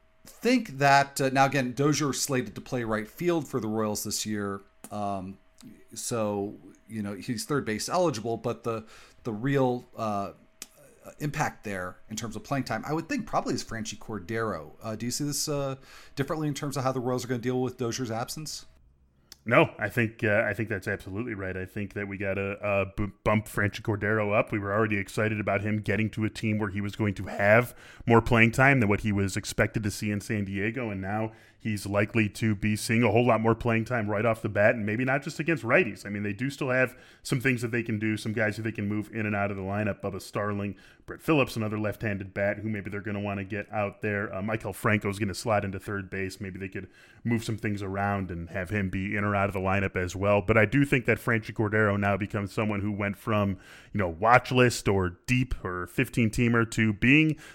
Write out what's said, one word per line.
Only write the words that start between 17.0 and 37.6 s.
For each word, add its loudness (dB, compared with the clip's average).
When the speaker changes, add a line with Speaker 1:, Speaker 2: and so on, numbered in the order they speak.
Speaker 1:
Royals -2
are -10
gonna -2
deal -2
with -2
Dozier's -4
absence? -8
Speaker 2:
No, 4
I -4
think, -2
uh, 2
I -2
think -4
that's -6
absolutely -6
right. -8
I -6
think -10
that -6
we -8
gotta, -4
uh, 2
b-, -2
bump 2
Franchy -2
Cordero 0
up. 0
We -2
were -4
already 2
excited -2
about 0
him 0
getting 0
to -4
a 0
team -2
where 0
he -4
was -4
going 0
to -8
have 6
more 10
playing 6
time 6
than 4
what 2
he 0
was 0
expected 0
to -2
see -4
in -2
San -4
Diego, -4
and -6
now -4
he's -4
likely 2
to 0
be 0
seeing 2
a 6
whole 6
lot 4
more 4
playing 0
time -2
right 0
off 0
the -2
bat, 4
and -4
maybe -2
not 0
just -8
against -2
righties. 2
I -8
mean, -4
they -2
do -4
still -4
have 2
some 0
things 2